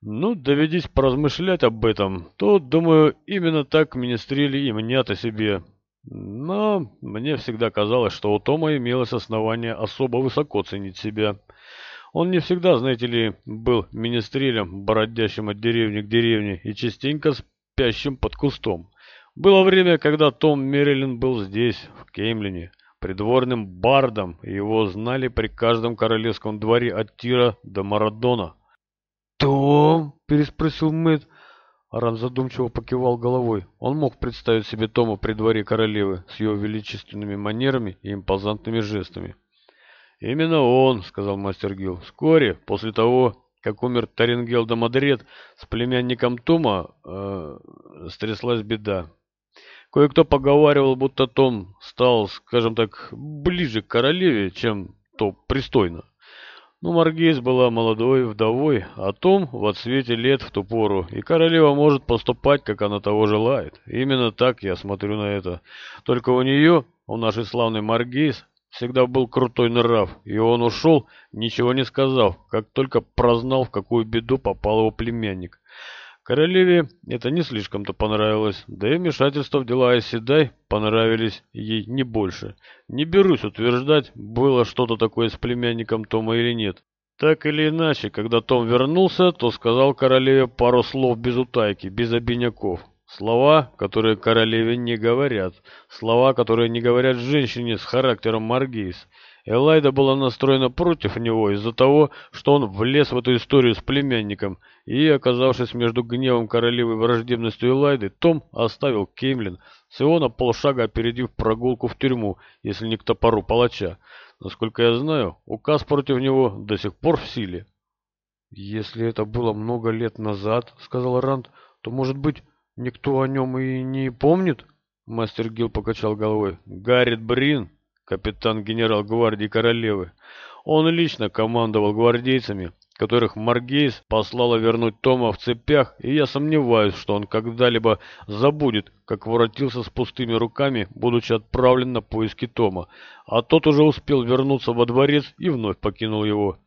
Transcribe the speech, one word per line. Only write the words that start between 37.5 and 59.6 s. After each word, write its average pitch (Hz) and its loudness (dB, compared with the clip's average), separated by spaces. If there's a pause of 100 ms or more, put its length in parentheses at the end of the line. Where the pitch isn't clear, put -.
и 101 -8
импозантными 101 -4
жестами. 92 -8 (840)
«Именно 156 0
он», — 127 4
сказал 101 -6
мастер 98 -6
Гил. 95 -6
Вскоре, 147 2
после 107 -6
того, 120 2 (180)
как 107 -6
умер 123 -2
Тарингел 120 0
де 117 -2
Мадрет, 131 0 (320)
с - -20
племянником 123 -2
Тома, 120 0 (120)
э, 92 -10 (520)
стряслась 110 -4
беда. 104 -6 (840)
Кое-кто 147 4
поговаривал, 143 4
будто 131 0
Том 117 0
стал, 117 2
скажем 113 -2
так, 113 -2
ближе 147 -4
к - -16
королеве, 131 0
чем 101 -6 (220)
то 101 -2 (120)
пристойно. 101 0 (760)
Но 170 -2
Маргейс 160 2
была 127 2
молодой 113 0
вдовой, 113 0 (100)
а 95 -4
Том 185 0
в 110 -6